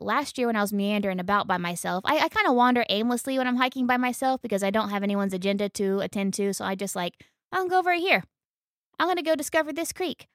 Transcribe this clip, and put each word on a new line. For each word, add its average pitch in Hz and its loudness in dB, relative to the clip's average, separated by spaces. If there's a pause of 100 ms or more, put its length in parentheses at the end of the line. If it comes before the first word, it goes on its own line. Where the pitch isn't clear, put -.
last 247 -2
year 254 2
when 233 0
I 202 2
was 208 0
meandering 202 0
about 202 0
by 185 0
myself, 175 -4
I, 302 2
I 320 2
kinda 415 2
wander 247 4
aimlessly 240 0
when 254 0
I'm 247 0
hiking 254 0
by 247 2
myself 254 0
because 208 -2
I 196 0
don't 208 0
have 202 -2
anyone's 202 0
agenda 196 0
to 196 0
attend 196 -2
to. 196 0
So 208 -6
I 196 -2
just, 196 -6
like, 175 -4 (400)
"I'll 370 0
go 370 4
over 359 2
here. 339 2 (760)
I'm 311 2
gonna 349 -2
go 311 2
discover 302 -2
this 320 -4
creek." - -6